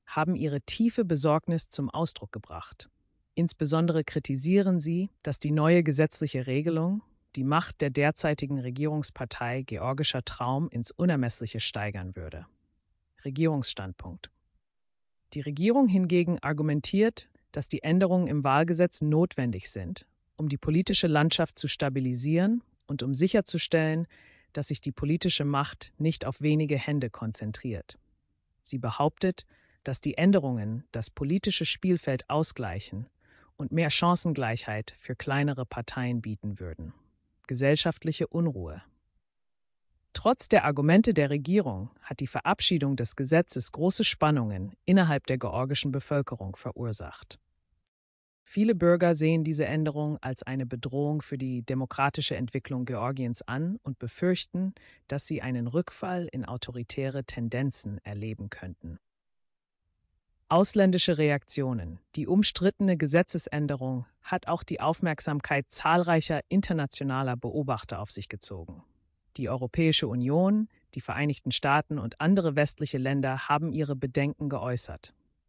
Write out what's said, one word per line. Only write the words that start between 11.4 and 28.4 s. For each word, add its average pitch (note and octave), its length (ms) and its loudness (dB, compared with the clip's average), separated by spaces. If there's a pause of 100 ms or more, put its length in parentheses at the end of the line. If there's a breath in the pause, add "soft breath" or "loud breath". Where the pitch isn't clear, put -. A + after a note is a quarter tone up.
steigern G2 560 -6
würde. E2 300 -12 (800)
Regierungsstandpunkt. C3 1040 -4 (1040)
Die D3 80 -6
Regierung G3 440 4
hingegen F3+ 520 4
argumentiert, D#3 880 0 (240)
dass - 160 -6
die - 140 -6
Änderungen F3+ 440 4
im C#3+ 160 0
Wahlgesetz D#3+ 600 4
notwendig D3+ 680 0
sind, F#2+ 360 -8 (300)
um D#3 120 -2
die C#3 80 -2
politische F3+ 520 2
Landschaft D#3 500 2
zu D3 100 -4
stabilisieren C#3+ 960 0 (240)
und C#3+ 160 -6
um C3 100 -2
sicherzustellen, D#3+ 920 2 (480 soft breath)
dass D3 140 -2
sich C#3 120 -4
die - 120 -6
politische D#3+ 520 0
Macht C#3+ 540 -2
nicht D#3+ 260 0
auf - 160 -8
wenige D3+ 380 2
Hände C3+ 320 -2
konzentriert. A2 880 -8 (640)